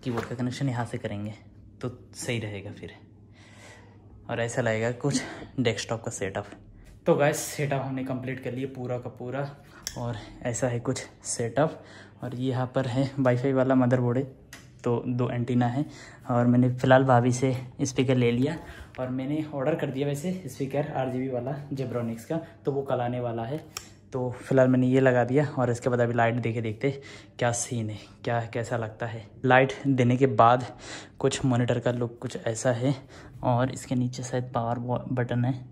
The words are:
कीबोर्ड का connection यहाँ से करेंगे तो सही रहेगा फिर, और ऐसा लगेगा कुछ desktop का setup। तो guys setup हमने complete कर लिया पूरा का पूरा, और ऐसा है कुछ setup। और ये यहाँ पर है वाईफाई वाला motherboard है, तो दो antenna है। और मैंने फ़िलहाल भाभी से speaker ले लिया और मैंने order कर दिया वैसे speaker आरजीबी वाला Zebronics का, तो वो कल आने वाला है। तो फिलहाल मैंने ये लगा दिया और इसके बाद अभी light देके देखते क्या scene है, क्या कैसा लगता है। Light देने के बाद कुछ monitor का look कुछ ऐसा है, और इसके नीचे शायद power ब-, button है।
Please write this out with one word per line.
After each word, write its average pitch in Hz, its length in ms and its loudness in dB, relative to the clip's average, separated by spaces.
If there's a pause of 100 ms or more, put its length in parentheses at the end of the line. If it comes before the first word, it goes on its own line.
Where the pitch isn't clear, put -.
कीबोर्ड 117 220 -4
का 120 100 -8
connection 123 340 -2
यहाँ 120 160 -2
से 117 120 -8
करेंगे 107 360 -6 (480)
तो 123 80 -4 (260)
सही 120 240 -4
रहेगा 101 320 -8
फिर, 82 220 -14 (1400)
और 117 120 -4
ऐसा 117 200 -2
लगेगा 113 320 0
कुछ 143 280 -2 (380)
desktop 113 440 -2
का 113 80 -6
setup। 101 340 -6 (600)
तो 165 100 6
guys 147 240 2
setup 139 420 -4
हमने 131 220 -4
complete 127 400 -6
कर 123 100 -6
लिया 131 220 -6
पूरा 123 220 -6
का 120 120 -8
पूरा, 139 400 -8 (480)
और 117 200 -6 (260)
ऐसा 123 240 -2
है 120 120 -2
कुछ 127 240 -4 (220)
setup। 131 580 -2 (400)
और 123 120 -8
ये 127 140 -2
यहाँ 127 260 -2
पर 131 120 0
है 131 220 0 (100)
वाईफाई 127 340 4
वाला 131 220 4
motherboard 123 420 4
है, 135 60 0 (600)
तो 120 240 0
दो 123 220 0
antenna 120 380 2
है। 135 180 0 (440)
और 120 180 4
मैंने 123 240 6
फ़िलहाल 131 320 6
भाभी 127 300 6
से 131 220 0 (280)
speaker 131 320 2
ले 120 160 4
लिया 139 260 0 (420)
और 127 100 -4
मैंने 139 360 -2
order 147 300 -2
कर 143 160 -4
दिया 135 160 -2
वैसे 143 240 -2 (160)
speaker 139 460 -4
आरजीबी 127 360 -2
वाला 127 260 -4 (140)
Zebronics 117 540 -4
का, 160 140 -4
तो - 340 -6
वो 139 120 -2
कल 127 180 -2
आने 123 180 -2
वाला 120 260 -4
है। 147 180 -8 (500)
तो 127 240 -2
फिलहाल 131 300 4
मैंने 127 200 4
ये 131 120 6
लगा 123 240 6
दिया 135 260 2
और 123 220 0
इसके 117 180 0
बाद 123 100 2
अभी 120 140 4
light 117 240 4
देके 117 240 -2
देखते 110 280 -2 (500)
क्या 120 140 2
scene 113 360 -4
है, 107 80 -10 (260)
क्या 117 220 0
कैसा 117 320 -4
लगता 113 280 -6
है। 110 200 -10 (200)
Light 131 280 8 (140)
देने 123 300 4
के 135 100 6
बाद 117 380 6 (540)
कुछ 135 260 0
monitor 123 340 2
का 120 120 0
look 120 280 -4
कुछ 120 180 -8
ऐसा 117 360 -2
है, 123 220 0 (480)
और 127 280 2
इसके - 240 -6
नीचे 123 280 -2
शायद 127 300 -4
power 117 260 -2
ब-, 120 320 -2
button 123 340 0
है। 131 80 0 (180)